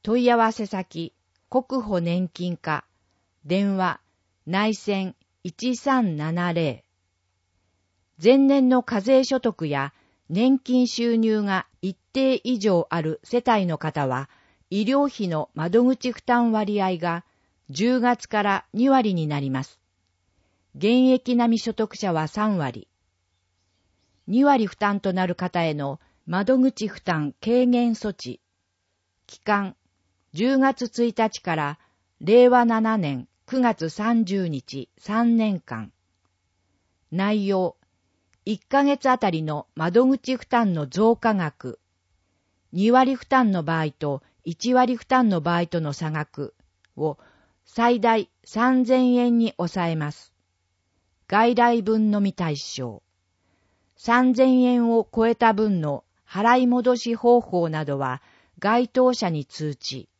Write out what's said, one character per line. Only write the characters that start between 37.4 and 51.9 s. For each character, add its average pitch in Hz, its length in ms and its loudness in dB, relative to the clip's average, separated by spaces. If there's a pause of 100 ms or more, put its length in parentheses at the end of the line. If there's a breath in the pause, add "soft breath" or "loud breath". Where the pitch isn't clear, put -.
容、 185 280 -2 (680)
一 208 200 -6
ヶ 277 200 2
月 277 260 0
あ 254 80 2
た 208 120 0
り 160 120 -4
の 151 320 -8
窓 180 320 2
口 262 300 -2
負 - 100 -14
担 226 280 0
の 151 120 -4
増 214 300 2
加 220 180 0
額、 156 460 -6 (920)
二 202 200 2
割 262 240 4
負 - 100 -16
担 254 240 2
の 175 140 -2
場 160 160 -2
合 156 100 -2
と 143 320 -6 (220)
一 226 300 -4
割 254 220 2
負 - 120 -18
担 254 200 2
の 180 120 0
場 170 160 -2
合 170 100 -2
と 170 140 -4
の 147 120 -6
差 156 200 -6
額 147 420 -10 (420)
を 147 220 -6 (460 soft breath)
最 233 360 0
大 226 300 0 (140)
三 247 420 0
千 254 280 4
円 240 240 2
に 226 180 0
抑 175 300 -4
え 165 100 -2
ま 147 160 -6
す。 - 200 -20 (1000)
外 226 240 2
来 233 280 2
分 220 280 0